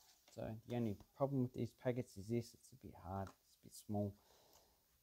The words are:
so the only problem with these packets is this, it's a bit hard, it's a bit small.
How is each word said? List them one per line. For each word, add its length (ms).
so 240
the 80
only 200
problem 260
with 100
these 200
packets 340
is 120
this, 260
it's 160
a 60
bit 180
hard, 340
it's 280
a 80
bit 100
small. 400